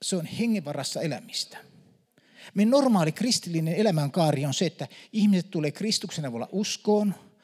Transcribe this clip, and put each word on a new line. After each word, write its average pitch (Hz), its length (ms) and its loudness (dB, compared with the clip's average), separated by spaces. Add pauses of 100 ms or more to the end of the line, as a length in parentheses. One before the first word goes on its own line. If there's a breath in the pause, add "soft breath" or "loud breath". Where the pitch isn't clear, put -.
Se - 140 -4
on 160 100 -4
hengenvarassa 147 760 -4
elämistä. - 560 -8 (960 loud breath)
Meidän 214 180 4
normaali 233 400 6
kristillinen 175 640 -2
elämänkaari 156 720 2
on 139 80 -2
se, - 120 0
että - 220 -6 (260 loud breath)
ihmiset 202 380 4
tulee 151 200 -2
Kristuksen 190 540 -6
avulla 117 260 -6
uskoon, 208 640 0 (280 loud breath)